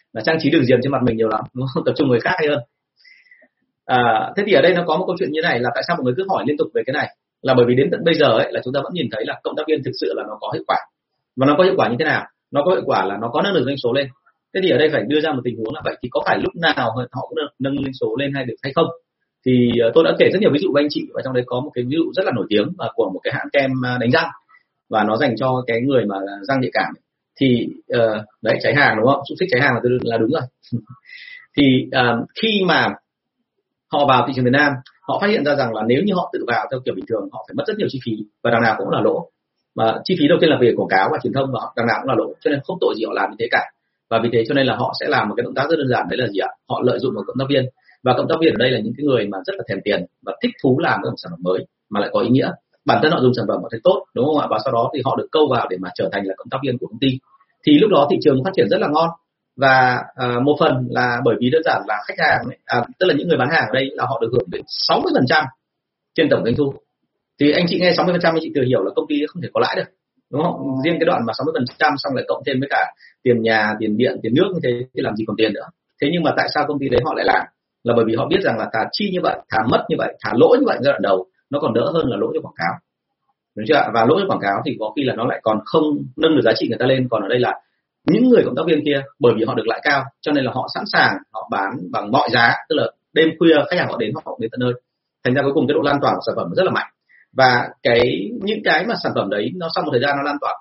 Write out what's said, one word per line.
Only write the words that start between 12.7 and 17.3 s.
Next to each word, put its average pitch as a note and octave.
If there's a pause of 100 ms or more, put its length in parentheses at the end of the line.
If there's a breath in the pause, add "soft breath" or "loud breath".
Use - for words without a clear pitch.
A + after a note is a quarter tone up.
hiệu F#3
quả A2+
là G2
nó A#2
có D3+
nâng G3
được D#3
doanh C#3
số A#2
lên. C#3 (460)
Thế F#3+
thì F#3
ở C3
đây D3+
phải A#2
đưa D3
ra D3+
một B2+
tình B2
huống C#3
là D#3
vậy -
thì -
có D3+
phải A#2+
lúc -
nào C#3 (200)
họ C3
cũng D#3+